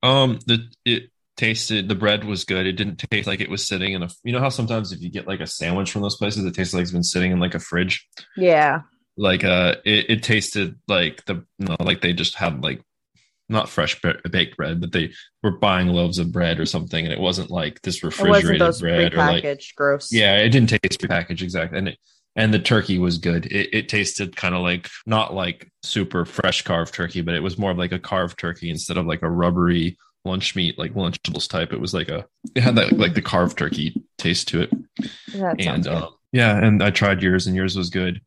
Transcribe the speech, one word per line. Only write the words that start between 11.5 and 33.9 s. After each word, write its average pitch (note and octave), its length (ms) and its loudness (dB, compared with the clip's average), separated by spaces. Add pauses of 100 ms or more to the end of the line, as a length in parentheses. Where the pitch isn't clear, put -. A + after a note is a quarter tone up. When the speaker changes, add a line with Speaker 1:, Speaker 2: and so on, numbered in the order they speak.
Speaker 1:
you G2 100 -4
know, E2 140 -2
like F2+ 180 0
they F2 140 0
just F2 220 -2
had, D#2 280 -2
like, C#2+ 180 -4 (680)
not A2 180 0
fresh - 340 -2
ba-, - 200 0 (100)
baked F2+ 240 0
bread, D#2+ 240 -4
but F2 140 -6
they D#2+ 180 0 (320)
were G2 140 0
buying F#2 300 2
loaves F2 320 0
of E2+ 120 -2
bread E2+ 280 0
or E2 60 -2
something, E2 380 -4
and E2 80 -4
it - 80 -4
wasn't, F2+ 320 -2
like, D#2 300 -6
this F2+ 220 -6
Speaker 2:
It - 20 -6
wasn't - 120 -6 (120)
Speaker 1:
refrigerated G3+ 320 6
Speaker 2:
those E3+ 180 2
Speaker 1:
bread E3+ 340 2
or, E3 100 2
like, D#3 200 2
Speaker 2:
prepackaged, C#3+ 320 -6
gross. C#3+ 360 0
Speaker 1:
Yeah, G#2 260 6
it A2 120 6
didn't A#2 200 6
taste G2 320 0
prepackaged, F2 400 -2
exactly. E2+ 380 -4
And F#2+ 100 -4
it, - 80 -14 (380)
and A2 180 2
the G#2+ 60 4
turkey G2 400 2
was F2+ 180 2
good. E2+ 300 -2
It, G2+ 280 -2
it G#2+ 140 -2
tasted G2+ 460 -2
kinda F2+ 240 -2
like, F2 280 -2 (180)
not, A2 280 0
like, F2+ 360 -6 (140)
super F2+ 420 -2
fresh - 360 -2
carved E2 320 -2
turkey, F2 280 -6
but E2+ 120 -2
it E2 100 -2
was F2 140 -4
more G2+ 140 -2
of, F2 60 -2
like, F2 140 -2
a F2+ 80 -4
carved F2 400 -4
turkey E2+ 300 -6
instead E2 280 -6
of, F2 100 -2
like, D#2+ 160 -4
a E2 60 0
rubbery F2 680 2 (260)
lunch F#2+ 320 -4
meat, F#2 220 -2
like, - 160 -6
Lunchables F2 560 -4
type. E2 240 -4
It A1+ 80 -6
was F#2 120 -6
like E2 140 -2
a, D#2 200 -8 (280)
it B2+ 60 2
had A#2+ 140 6
that, - 220 6
like, G#2+ 180 2
the G2+ 60 0
carved F2 360 0
turkey - 440 -4 (180)